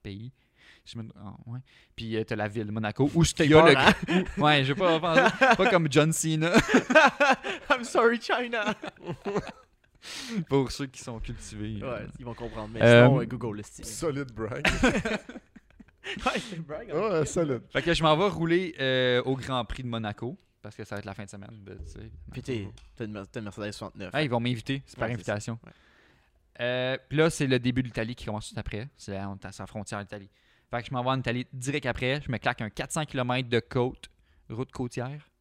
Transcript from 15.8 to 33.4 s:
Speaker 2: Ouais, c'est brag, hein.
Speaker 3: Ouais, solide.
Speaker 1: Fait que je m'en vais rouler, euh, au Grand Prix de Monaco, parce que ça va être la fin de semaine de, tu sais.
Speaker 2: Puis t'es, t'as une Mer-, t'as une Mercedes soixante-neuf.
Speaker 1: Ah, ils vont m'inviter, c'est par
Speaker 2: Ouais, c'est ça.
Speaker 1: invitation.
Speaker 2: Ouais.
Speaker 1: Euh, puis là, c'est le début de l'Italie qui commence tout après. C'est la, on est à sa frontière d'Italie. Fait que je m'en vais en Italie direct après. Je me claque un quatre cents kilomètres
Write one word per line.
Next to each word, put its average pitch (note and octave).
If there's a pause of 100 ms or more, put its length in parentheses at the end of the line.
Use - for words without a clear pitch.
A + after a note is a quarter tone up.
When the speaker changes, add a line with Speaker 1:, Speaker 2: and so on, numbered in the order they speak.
Speaker 2:
Ouais, B3+
c'est G3
brag, D3+
hein. D3 (260)
Speaker 3:
Ouais, C#3+
solide. C#3+ (100)
Speaker 1:
Fait C#3
que E3+
je D#3
m'en D#3
vais F#3
rouler, E3
euh, B2+
au C3+
Grand B2+
Prix -
de B2
Monaco, A2+ (260)
parce G#2+
que A2+
ça G#2
va G2+
être G2
la G2
fin G#2
de G2
semaine G#2
de, G2
tu F#2
sais. A2 (220)
Speaker 2:
Puis B2
t'es, G#2+ (280)
t'as A#2+
une G#2+
Mer-, G2
t'as -
une G#2+
Mercedes G#2
soixante-neuf. G2
Speaker 1:
Ah, D3
ils C#3+
vont A#2
m'inviter, B2
c'est -
par A#2
Speaker 2:
Ouais, A#2+
c'est F#2
ça. A2+
Speaker 1:
invitation. A2+
Speaker 2:
Ouais. - (880)
Speaker 1:
Euh, B2+ (120)
puis C#3+
là, D#3+
c'est D3+
le C3
début B2
de B2+
l'Italie A2+
qui -
commence G#2+
tout -
après. A2
C'est -
la, G2
on G2
est -
à F#2+
sa F#2+
frontière G#2
d'Italie. G2+ (400)
Fait A#2+
que -
je C3+
m'en B2
vais B2+
en C3
Italie B2
direct C3+
après. B2+
Je -
me G#2+
claque B2
un G#2+
quatre -
cents D#3
kilomètres B2+